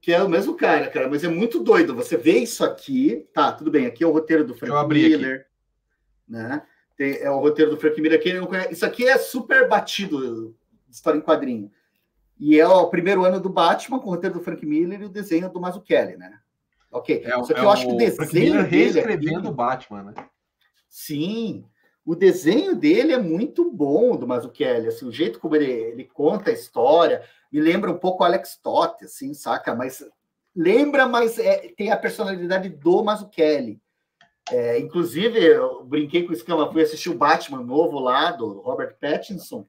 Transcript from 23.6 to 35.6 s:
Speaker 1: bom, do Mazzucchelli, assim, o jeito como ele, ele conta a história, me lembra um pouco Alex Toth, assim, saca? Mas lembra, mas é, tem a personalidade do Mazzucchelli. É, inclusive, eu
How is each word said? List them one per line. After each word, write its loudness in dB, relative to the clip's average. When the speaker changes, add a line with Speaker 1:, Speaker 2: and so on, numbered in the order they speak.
Speaker 1:
bom, 2
do -6
Mazzucchelli, -2
assim, -8
o -10
jeito -4
como -2
ele, 2
ele -6
conta -2
a 2
história, 2
me 0
lembra 2
um -4
pouco 0
Alex 0
Toth, -2
assim, -14
saca? -4
Mas -8
lembra, 4
mas 0
é, 0
tem -4
a 2
personalidade -4
do 0
Mazzucchelli. -2
É, 0
inclusive, -2
eu 2